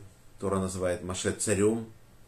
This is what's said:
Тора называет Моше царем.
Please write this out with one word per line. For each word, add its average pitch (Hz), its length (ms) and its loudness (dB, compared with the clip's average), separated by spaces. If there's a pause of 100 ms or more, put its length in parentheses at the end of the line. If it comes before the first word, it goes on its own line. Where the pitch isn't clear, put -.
(400)
Тора 98 200 0
называет 90 440 -2
Моше 92 280 -2
царем. 107 540 2 (420)